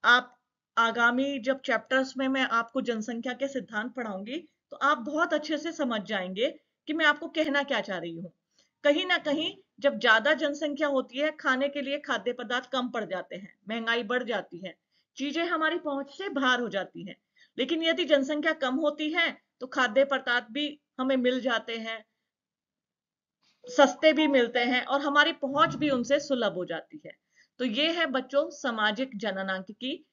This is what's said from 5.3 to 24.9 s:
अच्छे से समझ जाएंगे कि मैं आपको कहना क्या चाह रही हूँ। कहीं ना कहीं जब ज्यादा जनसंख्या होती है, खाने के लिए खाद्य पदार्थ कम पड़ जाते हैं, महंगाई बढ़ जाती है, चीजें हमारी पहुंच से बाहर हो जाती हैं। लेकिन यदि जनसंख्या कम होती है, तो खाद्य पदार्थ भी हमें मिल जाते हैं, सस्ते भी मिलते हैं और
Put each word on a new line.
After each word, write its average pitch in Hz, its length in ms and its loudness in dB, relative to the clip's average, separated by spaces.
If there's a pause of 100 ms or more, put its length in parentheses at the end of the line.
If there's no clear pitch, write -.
अच्छे 302 240 -2
से 320 140 -6
समझ 240 300 -2
जाएंगे 190 580 -4 (260)
कि 311 60 -6
मैं 311 140 2
आपको 294 220 2
कहना 285 340 0
क्या 269 180 -2
चाह 190 180 -6
रही 165 180 -8
हूँ। 170 160 -12 (520)
कहीं 302 220 4
ना 359 120 2
कहीं 320 380 -2 (240)
जब 277 180 2
ज्यादा 233 360 6
जनसंख्या 294 540 -2
होती 262 300 -2
है, 302 120 0
खाने 277 380 0
के 285 140 -4
लिए 277 160 -4
खाद्य 247 340 -4
पदार्थ 247 380 -6
कम 254 180 -2
पड़ 220 160 -4
जाते 175 320 -8
हैं, 196 220 -16 (100)
महंगाई 226 340 0
बढ़ 247 200 -2
जाती 190 440 -6
है, 170 80 -10 (420)
चीजें 294 280 -2
हमारी 330 340 0
पहुंच 277 320 -6
से 392 180 -10
बाहर 262 320 2
हो 233 80 -2
जाती 180 400 -6
हैं। - 80 -16 (420)
लेकिन 311 240 0
यदि 330 220 2
जनसंख्या 294 480 2
कम 262 220 -2
होती 302 360 0
है, 330 320 -2 (180)
तो 254 60 -10
खाद्य 254 380 2
पदार्थ 254 460 0
भी - 300 -4 (200)
हमें 262 160 2
मिल 247 240 2
जाते 226 360 -2
हैं, 226 280 -10 (1600)
सस्ते 294 460 6
भी 302 140 4
मिलते 247 320 4
हैं 247 260 0
और 277 160 0